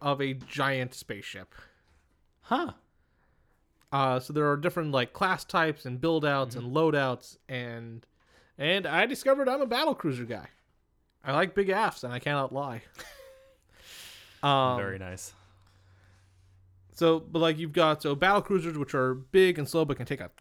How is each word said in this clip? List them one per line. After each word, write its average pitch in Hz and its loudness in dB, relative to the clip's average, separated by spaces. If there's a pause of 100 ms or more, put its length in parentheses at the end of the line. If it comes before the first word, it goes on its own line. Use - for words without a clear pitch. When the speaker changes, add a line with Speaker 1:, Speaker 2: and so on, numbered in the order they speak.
Speaker 1:
of 143 0
a 135 0
giant 131 -2
spaceship. - -14 (880)
Speaker 2:
Huh. 285 -2 (1200)
Speaker 1:
Uh, 131 2
so 147 -8
there 147 2
are 143 2
different, 160 -2
like, 123 0
class 185 0
types 160 0
and 123 -8
build 160 2
outs 135 0
Speaker 2:
Mm-hmm. 120 -8
Speaker 1:
and 127 -2
loadouts 143 2 (100)
and 117 -10 (520)
and 175 0
I 165 2
discovered 269 2
I'm 277 2
a 269 0
battle 262 0
cruiser 123 -4
guy. 110 -8 (760)
I 135 -4
like 170 0
big 196 2
afts, 196 0
and 120 -6
I 123 -6
cannot 143 -2
lie. 131 -6
Speaker 2:
<laughs> - -20 (1500)
Speaker 1:
Um, 131 4
Speaker 2:
Very 95 -4
nice. 92 -12 (1600)
Speaker 1:
so, 165 6
but, 160 -4
like, 160 4
you've 160 -6
got, 156 4
so 143 0
battle 190 4
cruisers, 165 -2
which 143 -4
are 131 2
big 180 4
and 143 -2
slow, 160 2
but - -2
can 120 -8
take 139 -6
a 90 -12 (120)